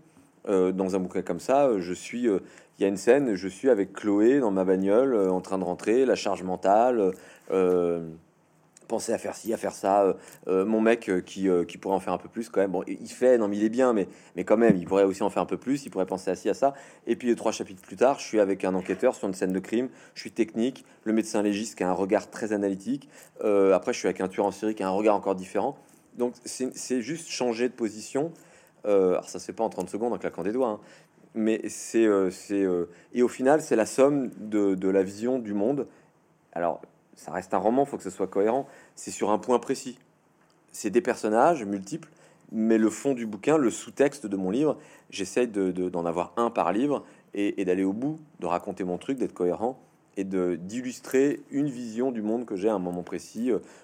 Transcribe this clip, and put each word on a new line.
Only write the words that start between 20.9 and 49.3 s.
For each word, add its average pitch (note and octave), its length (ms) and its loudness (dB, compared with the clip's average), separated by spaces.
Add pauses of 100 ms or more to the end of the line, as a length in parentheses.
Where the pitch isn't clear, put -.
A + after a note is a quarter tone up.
le A2 100 0
médecin G#2+ 260 0
légiste G#2 380 -2
qui G2+ 60 -2
a F2+ 40 0
un F#2 60 2
regard G2 340 0
très G#2+ 240 -6
analytique, G2+ 560 -4 (340)
euh, G2 300 6
après G2+ 220 2
je - 60 -8
suis G2+ 80 0
avec F2+ 120 -2
un F#2+ 80 -2
tueur G2+ 160 -2
en G2 60 0
série G#2+ 240 -4
qui G2+ 80 -8
a F#2+ 60 -2
un F#2+ 40 0
regard G#2 240 4
encore G2 200 0
différent. G2+ 420 -4 (400)
Donc A#2+ 160 -2 (100)
c'est, B2+ 320 -8
c'est B2+ 240 -4
juste D#3 280 -10
changer A#2+ 420 -2
de - 40 -18
position. A#2 560 -4 (560)
Euh, F#2+ 260 6
alors - 180 -2
ça F2+ 80 -12
se - 80 -14
fait F#2+ 80 -10
pas A2+ 100 -4
en G#2 60 -2
trente F2+ 180 -8
secondes A2+ 240 -4
en F#2+ 60 -6
claquant E2+ 240 -6
des G2+ 100 -2
doigts, B2+ 160 0
hein. G#2 120 -6 (540)
Mais A2 360 0
c'est, - 340 0
euh, G2 260 4
c'est, G2+ 320 -2
euh, F2+ 280 0 (240)
et A#2+ 80 2
au A#2+ 60 4
final, C3+ 340 2
c'est C#3+ 140 -2
la G#2+ 100 2
somme C#3 520 2
de, G#2 380 0
de F#2+ 120 0
la G2 140 4
vision G#2+ 380 -2
du G#2 140 -8
monde. A2+ 340 -2 (640)
Alors, E2+ 280 -2 (360)
ça - 160 -16
reste F#2 220 -6
un G2 40 2
roman, A#2+ 280 4
faut A#2+ 100 -10
que - 80 -10
ce F#2+ 60 -6
soit F#2 180 -4
cohérent. A2+ 400 0 (260)
C'est - 160 -12
sur G2 200 -2
un G#3+ 80 2
point B2 200 2
précis. B2+ 400 -6 (720)
C'est - 200 -6
des A#2 100 4
personnages A#2+ 640 2
multiples, G2 440 -8 (440)
mais A2 260 4
le A2 120 4
fond C#3 240 -2
du A#2+ 120 -8
bouquin, A2 300 0
le B2 140 2
sous-texte - 560 -2
de G2 100 -4
mon F#2+ 140 -2
livre, C#3 260 0 (340)
j'essaye A#2+ 380 -2
de, G2 240 0
de, F2+ 160 -2
d'en F2 180 -4
avoir E2+ 300 -2
un A#2 140 2
par F2+ 220 0
livre C3 320 -2 (280)
et, G2+ 280 -2
et G2 40 0
d'aller F#2 200 0
au F#2+ 100 0
bout, D3+ 260 -6 (180)
de F2+ 80 -8
raconter F#2 380 -4
mon F2+ 140 -4
truc, C#3 200 -6
d'être F#2+ 160 -4